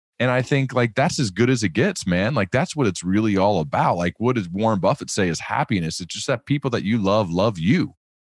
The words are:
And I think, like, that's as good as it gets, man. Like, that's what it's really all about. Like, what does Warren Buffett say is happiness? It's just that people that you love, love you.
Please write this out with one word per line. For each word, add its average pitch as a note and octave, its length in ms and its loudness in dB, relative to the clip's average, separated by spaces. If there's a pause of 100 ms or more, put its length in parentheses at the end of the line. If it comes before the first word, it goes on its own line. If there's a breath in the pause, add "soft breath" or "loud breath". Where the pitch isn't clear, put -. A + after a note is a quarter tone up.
(200)
And B2+ 100 2
I B2+ 120 2
think, C3+ 300 0
like, A#2+ 220 2
that's D3 240 0
as G#2+ 140 0
good A#2 180 2
as A2+ 140 2
it F2+ 60 0
gets, D3+ 360 0
man. F#2+ 280 2
Like, G2 180 -2
that's D#3 240 -2
what C3+ 100 2
it's F2+ 160 -2
really G2+ 340 2
all F#2+ 220 4
about. A#2 380 0
Like, F2 220 -2
what A#2+ 180 0
does F#2 120 -4
Warren G2+ 300 0
Buffett F#2+ 320 0
say F#2+ 180 0
is D#2+ 120 -4
happiness? G#2+ 600 -4
It's F2 140 -12
just - 140 -8
that C3 180 -4
people C#3 240 -2
that A#2 140 -2
you A2+ 140 0
love, G2 340 2
love F#2+ 260 0
you. D#2+ 380 0 (320)